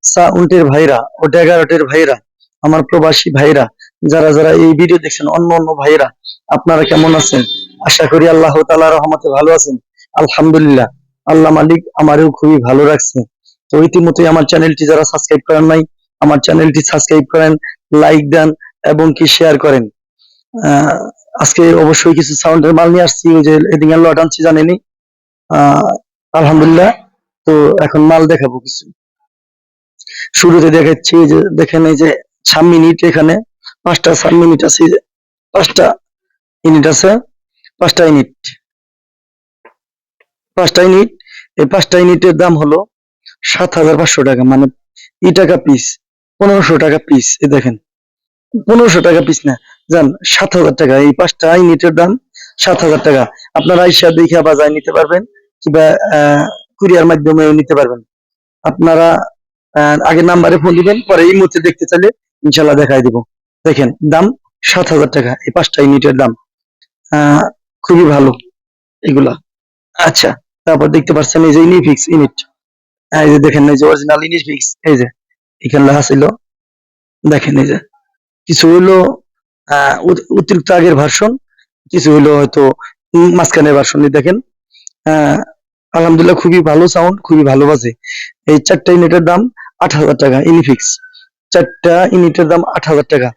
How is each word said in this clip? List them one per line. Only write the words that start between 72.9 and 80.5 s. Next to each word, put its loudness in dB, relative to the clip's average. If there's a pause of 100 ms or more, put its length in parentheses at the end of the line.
এই 2
যে 4
দেখেন, 2
এই 2
যে 0
অরিজিনাল 0
ইনিফিক্স, -8 (120)
এই 2
যে -2 (540)
এখানে 0
লেখা 2
ছিল, 0 (1040)
দেখেন -2
এই 0
যে -4 (680)
কিছু 2
হইলো, 4 (640)
আহ, -2
অতি-, -2
অতিরিক্ত -4